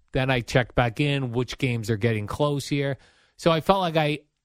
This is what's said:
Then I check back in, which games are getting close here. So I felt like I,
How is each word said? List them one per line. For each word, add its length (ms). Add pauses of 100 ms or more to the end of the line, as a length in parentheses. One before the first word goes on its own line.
(120)
Then 180
I 100
check 340
back 240
in, 340
which 260
games 320
are 80
getting 280
close 400
here. 300 (400)
So 160
I 80
felt 200
like 160
I, 240 (240)